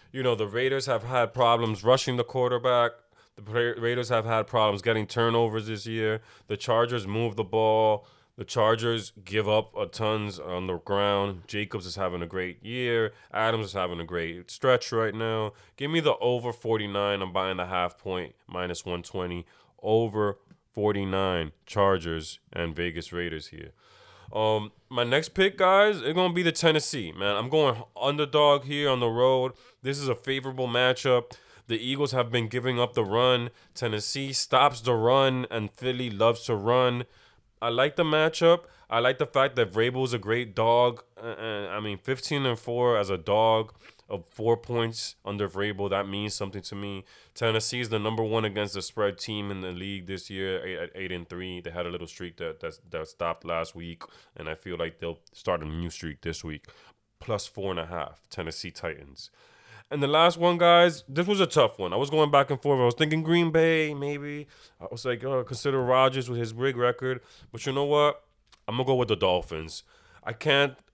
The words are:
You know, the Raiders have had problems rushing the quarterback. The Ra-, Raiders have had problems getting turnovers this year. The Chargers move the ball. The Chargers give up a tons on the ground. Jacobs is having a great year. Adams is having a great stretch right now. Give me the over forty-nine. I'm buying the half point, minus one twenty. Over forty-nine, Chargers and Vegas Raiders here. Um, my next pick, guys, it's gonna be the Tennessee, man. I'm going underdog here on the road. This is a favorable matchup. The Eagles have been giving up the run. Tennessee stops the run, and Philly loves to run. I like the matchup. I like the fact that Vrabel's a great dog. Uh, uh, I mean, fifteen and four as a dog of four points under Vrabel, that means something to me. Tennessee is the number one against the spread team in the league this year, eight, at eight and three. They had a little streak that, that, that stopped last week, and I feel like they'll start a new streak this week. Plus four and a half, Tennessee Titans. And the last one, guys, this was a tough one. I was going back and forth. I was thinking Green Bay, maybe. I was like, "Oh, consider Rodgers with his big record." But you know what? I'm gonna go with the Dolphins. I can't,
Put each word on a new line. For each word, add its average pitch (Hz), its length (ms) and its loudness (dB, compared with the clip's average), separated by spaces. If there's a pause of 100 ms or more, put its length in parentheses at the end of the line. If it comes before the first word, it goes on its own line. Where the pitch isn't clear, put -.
(120)
You 131 120 -6
know, 123 100 4
the 107 140 -2
Raiders 127 400 -2
have 117 160 0
had 120 320 0
problems 117 480 4
rushing 127 340 4
the 120 60 0
quarterback. 123 720 2 (420)
The 107 80 -20
Ra-, 117 360 0
Raiders 117 300 -2
have 117 160 2
had 113 220 0
problems 107 340 2
getting 110 240 2
turnovers 113 600 2
this 107 180 -8
year. 110 360 -2 (260)
The 104 100 -4
Chargers 120 480 2
move 107 300 -2
the 110 80 -2
ball. 110 640 2 (280)
The 113 80 -14
Chargers 113 680 0 (120)
give 101 240 -2
up 107 300 0
a 104 80 -2
tons 104 540 -4
on 90 260 -6
the 92 140 -4
ground. 101 680 0
Jacobs 104 400 -8
is 85 100 -8
having 90 280 -4
a - 20 -6
great 90 400 -8
year. 117 480 -2 (180)
Adams 110 360 0
is 92 60 -12
having 90 260 -2
a 85 40 -6
great 85 460 -8
stretch - 420 2
right 113 220 0
now. 110 400 -4 (240)
Give 143 140 -6
me 165 80 2
the 147 180 2
over 123 340 0
forty-nine. 101 680 0
I'm 92 100 -6
buying 95 260 -2
the 90 100 -4
half 90 320 -2
point, 90 340 -6 (140)
minus 90 360 -6
one 87 200 -6
twenty. 87 420 -8 (380)
Over 107 560 0 (340)
forty-nine, 95 800 0 (140)
Chargers 85 760 0 (120)
and 85 240 -6
Vegas 85 380 -6
Raiders 85 340 -8
here. 76 260 -18 (580)
Um, 107 400 0 (180)
my 123 140 0
next 135 260 0
pick, 190 280 0
guys, 196 440 4
it's 135 120 -2
gonna 180 200 2
be 180 100 0
the 170 80 2
Tennessee, 151 600 2
man. 101 240 0
I'm 113 140 -2
going 135 320 2 (180)
underdog 143 640 4
here 143 240 -2
on 127 100 2
the 120 100 2
road. 127 440 2 (280)
This 135 180 -4
is 139 80 -4
a 123 80 2
favorable 131 520 -4
matchup. 123 640 2 (360)
The 113 120 -2
Eagles 135 320 -2
have 123 200 0
been 117 160 0
giving 120 320 -2
up 120 140 0
the 117 100 0
run. 120 460 2 (240)
Tennessee 123 600 -4
stops 131 480 4
the 123 120 0
run, 127 580 4
and 107 200 -4
Philly 123 380 -4
loves 110 360 2
to 120 100 0
run. 120 500 2 (560)
I 117 80 -2
like 131 260 0
the 175 80 2
matchup. 160 580 4 (280)
I 113 100 2
like 127 200 2
the 147 80 0
fact 135 300 2
that 110 140 2
Vrabel's 123 420 0
a 120 40 -2
great 110 380 -2
dog. 117 480 4 (140)
Uh, 113 220 -12
uh, 104 320 -6
I 104 80 -4
mean, 107 180 -6
fifteen 135 480 -4
and 120 120 0
four 120 400 0
as 101 120 0
a 95 80 0
dog 110 560 2 (360)
of 101 160 -8
four 117 320 0
points 117 680 -4
under 101 240 -2
Vrabel, 98 440 -4
that 98 180 0
means 101 240 -6
something 98 300 -8
to - 100 -12
me. 98 320 -10 (300)
Tennessee 113 440 0
is 120 100 -4
the 110 100 0
number 110 240 -2
one 110 200 0
against 104 300 -2
the 98 80 -6
spread 101 380 -2
team 104 320 -8
in 95 100 -8
the 92 100 -8
league 92 360 -10
this 95 240 -10
year, 95 340 -4
eight, 90 140 -8
at 85 160 -8
eight 92 160 -8
and 87 180 -8
three. 90 320 -10
They 85 80 -10
had 87 160 -6
a 87 60 -6
little 85 160 -10
streak 87 300 -14
that, 82 240 -8
that, 80 180 -10 (100)
that 80 180 -8
stopped - 380 -6
last 82 300 -4
week, 82 260 -14 (340)
and 78 140 -12
I 78 60 -6
feel 90 220 -12
like 82 220 -6
they'll 82 200 -8 (120)
start 87 300 -4
a 76 60 -8
new 82 240 -6
streak 78 300 -12
this 82 220 -8
week. 78 220 -12 (540)
Plus 107 260 -6
four 98 240 -8
and 87 100 -4
a 80 60 -6
half, 82 460 -10
Tennessee 82 400 -8
Titans. 71 580 -12 (640)
And 143 100 -4
the 139 60 0
last 165 320 4
one, 175 180 4
guys, 170 500 6
this 160 200 -2
was 202 120 0
a 185 60 6
tough 127 320 4
one. 90 160 -2
I 98 40 0
was 139 120 0
going 151 220 4
back 139 180 4
and 139 100 -2
forth. 143 220 2
I 123 40 4
was 135 100 2
thinking 160 260 0
Green 165 300 2
Bay, 160 420 2
maybe. 147 540 -8 (340)
I 85 100 -14
was 117 140 -10
like, 123 180 -2
"Oh, 131 200 -2
consider 131 400 -2
Rodgers 131 480 4
with 120 80 -4
his 113 140 -4
big 123 240 -2
record." 123 440 -2 (300)
But 113 160 -14
you 135 60 -4
know 139 120 0
what? 147 380 2 (440)
I'm 110 100 -4
gonna 123 100 0
go 135 80 2
with 123 140 0
the 107 60 2
Dolphins. 85 680 -2 (400)
I 113 100 -8
can't, 139 400 2 (200)